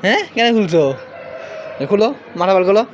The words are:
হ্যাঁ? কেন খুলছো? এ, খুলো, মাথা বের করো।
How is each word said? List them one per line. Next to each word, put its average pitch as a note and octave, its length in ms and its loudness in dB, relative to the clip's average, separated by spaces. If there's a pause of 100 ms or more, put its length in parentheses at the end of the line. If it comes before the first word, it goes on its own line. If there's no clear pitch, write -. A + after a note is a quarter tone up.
হ্যাঁ? C4+ 180 2 (120)
কেন A#3 120 2 (100)
খুলছো? E3+ 260 2 (960)
এ, C#3 100 -4
খুলো, A3 240 2 (220)
মাথা F3 200 2
বের F#3 120 4
করো। G#3 140 4 (120)